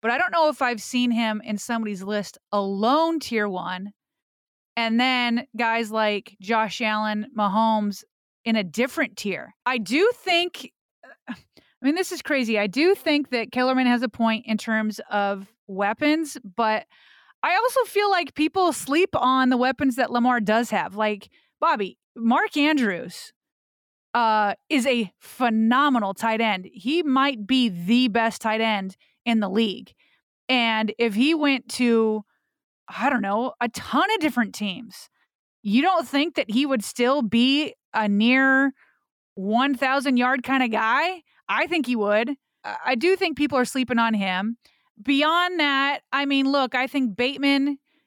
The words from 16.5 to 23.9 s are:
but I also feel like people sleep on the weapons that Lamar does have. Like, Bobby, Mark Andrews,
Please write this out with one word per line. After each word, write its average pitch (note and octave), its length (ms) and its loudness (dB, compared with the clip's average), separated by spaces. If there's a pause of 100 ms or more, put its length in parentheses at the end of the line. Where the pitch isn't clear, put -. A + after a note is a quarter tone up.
but A3 300 0 (560)
I E4+ 140 2
also B4 280 2
feel G4+ 260 0
like F4 240 0
people E4 380 2
sleep D#4 400 0
on B3+ 380 2
the B3+ 80 2
weapons B3+ 380 0
that B3+ 140 0
Lamar A#3+ 300 2
does G#3+ 300 0
have. F#3 240 -2
Like, G#3+ 340 -2 (320)
Bobby, A#3+ 380 0 (180)
Mark B3 400 0
Andrews, A#3+ 800 -2 (760)